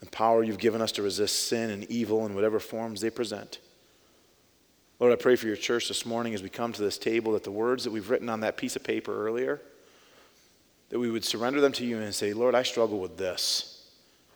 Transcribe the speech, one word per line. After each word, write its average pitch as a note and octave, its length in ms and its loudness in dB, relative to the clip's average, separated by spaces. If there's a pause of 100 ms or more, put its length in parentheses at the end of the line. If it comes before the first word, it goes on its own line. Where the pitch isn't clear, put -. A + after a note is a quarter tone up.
and - 100 -18
power A2+ 320 6
you've G#2+ 140 -2
given A2+ 240 2
us G#2+ 100 -2
to G#2+ 100 -4
resist G2 440 0
sin A2+ 240 0
and G2+ 200 -8
evil A2 360 0
in G2+ 80 -6
whatever G#2+ 260 2
forms A2+ 400 -8
they A2+ 80 0
present. G#2 500 -6 (1400)
Lord, B2 120 8
I A2+ 40 4
pray B2+ 200 6
for A#2 100 0
your G#2 100 -2
church A#2+ 320 -2
this - 160 -4
morning A#2 300 -2
as F#2+ 80 -4
we F#2+ 60 -8
come A#2+ 240 -6
to G#2 100 -6
this G2 160 0
table, A2+ 340 2
that G#2 120 0
the G2+ 80 -6
words A#2+ 320 0
that A2+ 80 -4
we've G#2+ 180 -4
written A#2+ 180 0
on A2 120 -2
that G#2+ 160 0
piece - 180 -4
of - 80 -6
paper G#2+ 440 -4
earlier, B2+ 360 -2 (1300)
that A#2+ 100 -2
we A#2+ 120 0
would A2+ 140 -2
surrender B2 360 0
them C#3 120 6
to B2 120 -4
you A#2 140 -2
and G#2 160 -6
say, G#2 180 0
"Lord, A#2+ 220 2
I B2 100 4
struggle A2 340 2
with F2 180 -6
this. - 760 -4 (440)